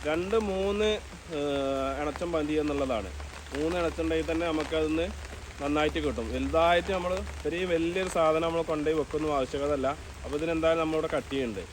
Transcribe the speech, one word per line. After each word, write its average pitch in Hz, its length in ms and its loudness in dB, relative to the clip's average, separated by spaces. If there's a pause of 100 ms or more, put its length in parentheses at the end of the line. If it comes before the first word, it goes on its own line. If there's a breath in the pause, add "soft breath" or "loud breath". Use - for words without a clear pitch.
(100)
രണ്ട് 185 260 0 (140)
മൂന്ന്, 202 380 2 (480)
ഏ, 143 40 -2 (600)
ഇണച്ചം 147 340 -2
പന്തി 151 280 0
എന്നുള്ളതാണ്. 131 480 -2 (440)
മൂന്ന് 160 260 0
ഇണച്ചുണ്ടെങ്കിൽ 160 500 0
തന്നെ 165 200 0
നമുക്കതിന്ന് 156 540 0 (560)
നന്നായിട്ട് 151 440 2
കിട്ടും. 117 300 0
വലുതായിട്ട് 165 600 4
നമ്മൾ 180 180 0 (340)
ഒരു 160 120 -2 (140)
വലിയൊരു 170 440 0
സാധനം 160 300 4
നമ്മൾ 165 140 2 (100)
കൊണ്ടുപോയി 156 300 2
വെക്കൊന്നും 151 380 0
ആവശ്യകതയല്ല. 139 500 0 (340)
അപ്പോൾ 139 160 -4
ഇതിനെന്തായാലും 165 460 2
നമ്മളിവിടെ 156 300 0
കട്ട് 135 180 -2
ചെയ്യുന്നുണ്ട്. 117 300 -2 (100)